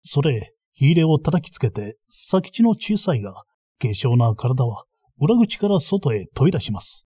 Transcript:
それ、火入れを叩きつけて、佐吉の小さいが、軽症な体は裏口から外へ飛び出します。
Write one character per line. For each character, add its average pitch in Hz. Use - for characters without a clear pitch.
そ -
れ、 131
火 -
入 165
れ 165
を 156
叩 165
き -
つ -
け 120
て、 208
佐 -
吉 -
の 233
小 -
さ 185
い 117
が、 98
軽 110
症 123
な 117
体 127
は 113
裏 185
口 233
か 202
ら 202
外 151
へ 98
飛 131
び 185
出 113
し -
ま 98
す。 -